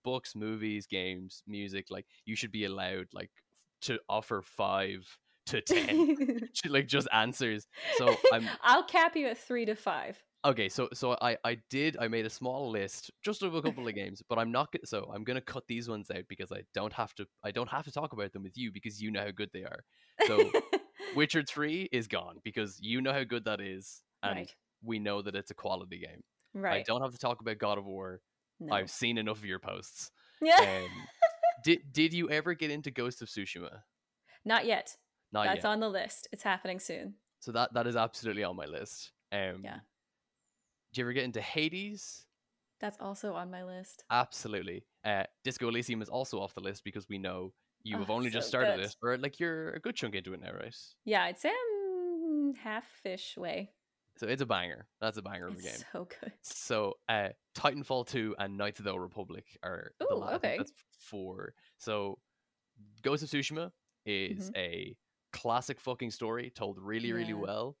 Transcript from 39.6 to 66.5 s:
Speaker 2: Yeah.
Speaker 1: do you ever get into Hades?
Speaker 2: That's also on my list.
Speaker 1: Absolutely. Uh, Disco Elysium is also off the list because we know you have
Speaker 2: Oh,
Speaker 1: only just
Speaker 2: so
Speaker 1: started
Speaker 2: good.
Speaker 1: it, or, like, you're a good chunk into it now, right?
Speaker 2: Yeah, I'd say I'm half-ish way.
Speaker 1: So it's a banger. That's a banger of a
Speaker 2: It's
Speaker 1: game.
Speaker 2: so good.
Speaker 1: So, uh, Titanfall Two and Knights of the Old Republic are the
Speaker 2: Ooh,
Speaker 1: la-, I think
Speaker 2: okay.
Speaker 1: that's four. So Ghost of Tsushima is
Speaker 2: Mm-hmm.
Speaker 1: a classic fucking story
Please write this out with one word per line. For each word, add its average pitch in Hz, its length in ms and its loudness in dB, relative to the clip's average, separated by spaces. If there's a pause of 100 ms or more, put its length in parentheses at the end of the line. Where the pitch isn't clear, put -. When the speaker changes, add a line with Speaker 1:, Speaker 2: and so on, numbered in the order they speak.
Speaker 2:
Yeah. - 160 -12 (1120)
Speaker 1:
do - 100 -6
you 120 40 -2
ever 123 80 -2
get 131 100 0
into 113 180 -4
Hades? 185 840 -2 (560)
Speaker 2:
That's 208 180 -6
also 196 340 -6
on 180 160 -6
my 185 140 -10
list. 185 480 -12
Speaker 1:
Absolutely. 101 720 0 (200)
Uh, 101 180 2 (220)
Disco 123 240 -2
Elysium 117 320 0
is 107 80 -8
also 123 320 -2
off 98 120 -6
the 95 80 -10
list 98 220 -8
because 101 240 -8
we 101 100 -6
know 92 360 -6 (300)
you 107 160 -4
have 98 100 -2
Speaker 2:
Oh, 107 60 2
Speaker 1:
only 123 140 0
just 113 180 -2
Speaker 2:
so - 20 -8
Speaker 1:
started 135 320 4
Speaker 2:
good. 98 40 0
Speaker 1:
it, 107 160 -8
or, 123 160 2
like, 139 220 -6
you're 165 320 -2
a - 80 -6
good 226 160 -4
chunk 104 200 -4
into 92 180 -4
it 85 80 -8
now, - 100 -10
right? 110 240 -10 (300)
Speaker 2:
Yeah, 208 180 4
I'd 185 160 -2
say 302 100 0
I'm 359 1080 0
half-ish 214 840 -8
way. 180 340 -4 (460)
Speaker 1:
So 113 100 -4
it's 135 160 0
a - 20 2
banger. 90 420 -2 (140)
That's 110 160 0
a 101 60 -6
banger 92 240 -8
of 98 60 -8
a 90 40 -10
Speaker 2:
It's 92 80 -10
Speaker 1:
game. - 260 -6
Speaker 2:
so 180 140 -8
good. - 280 -12 (100)
Speaker 1:
So, 107 500 -2 (160)
uh, 104 200 2 (260)
Titanfall 135 520 2
Two 110 300 0
and 98 200 -4
Knights 101 220 -2
of 101 60 -10
the 98 60 0
Old 90 100 -2
Republic 90 600 -10
are - 360 -8
the 320 60 -2
Speaker 2:
Ooh, 539 140 2
Speaker 1:
la-, 403 80 -6
I - 20 -2
think - 140 0
Speaker 2:
okay. 170 160 0
Speaker 1:
that's 277 140 -6 (260)
four. 95 560 -10 (240)
So 104 400 -2 (800)
Ghost 143 220 2
of 151 60 -8
Tsushima 156 420 -2 (340)
is 95 460 -2
Speaker 2:
Mm-hmm. - 60 -10
Speaker 1:
a 90 380 -4 (360)
classic 120 500 -2
fucking 120 300 -4
story 120 400 -4